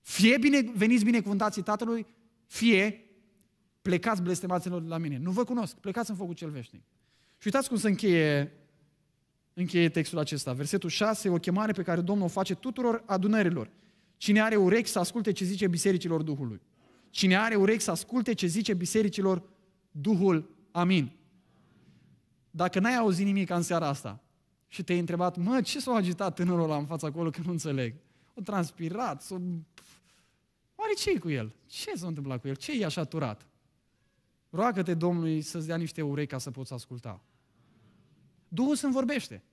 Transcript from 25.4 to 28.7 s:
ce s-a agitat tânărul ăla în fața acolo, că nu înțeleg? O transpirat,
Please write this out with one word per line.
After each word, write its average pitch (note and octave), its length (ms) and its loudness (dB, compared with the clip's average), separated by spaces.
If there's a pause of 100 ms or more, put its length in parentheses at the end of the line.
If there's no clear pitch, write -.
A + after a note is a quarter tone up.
ce C#4+ 200 -4
s-a B3+ 140 -2
agitat F#3 400 0
tânărul F3 280 2
ăla D#3 140 0
în D3 100 -4
fața D#3+ 200 -6
acolo, D#3+ 240 -4
că F3 140 -10
nu F3+ 60 -4
înțeleg? C3+ 440 -4 (400)
O A#3+ 60 -12
transpirat, F3 840 -4